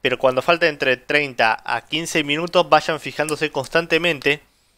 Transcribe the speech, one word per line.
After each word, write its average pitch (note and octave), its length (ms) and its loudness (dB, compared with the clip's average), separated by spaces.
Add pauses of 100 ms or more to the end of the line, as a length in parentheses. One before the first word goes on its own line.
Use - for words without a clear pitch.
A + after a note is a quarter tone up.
Pero B2+ 180 0
cuando B2+ 240 2
falta E3+ 240 2
entre C#3+ 300 0
treinta B2 680 0
a A#2+ 180 -4
quince D#3+ 420 -4
minutos, D#3+ 440 0
vayan D#3 300 2
fijándose D3+ 540 -4
constantemente. D#3+ 920 -2 (340)